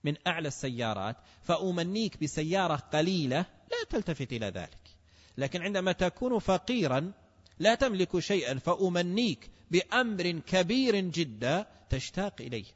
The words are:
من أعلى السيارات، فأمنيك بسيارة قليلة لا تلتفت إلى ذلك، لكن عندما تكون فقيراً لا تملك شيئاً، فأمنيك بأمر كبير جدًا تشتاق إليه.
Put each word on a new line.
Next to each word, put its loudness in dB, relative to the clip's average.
من -2
أعلى -2
السيارات، -4
فأمنيك 0
بسيارة 0
قليلة 0
لا -2
تلتفت -4
إلى -4
ذلك، -10
لكن -4
عندما 0
تكون 0
فقيراً 0
لا 6
تملك 2
شيئاً، 0
فأمنيك 0
بأمر 0
كبير 2
جدًا -2
تشتاق -4
إليه. -6